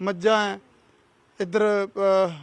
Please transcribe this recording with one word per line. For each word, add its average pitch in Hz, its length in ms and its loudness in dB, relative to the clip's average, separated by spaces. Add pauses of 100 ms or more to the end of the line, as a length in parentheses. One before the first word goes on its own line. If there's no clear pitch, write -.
ਮੱਝਾਂ 202 440 0
ਹੈ, 196 140 -6 (840)
ਇੱਧਰ, 202 460 0
ਅਹ, 190 440 0 (120)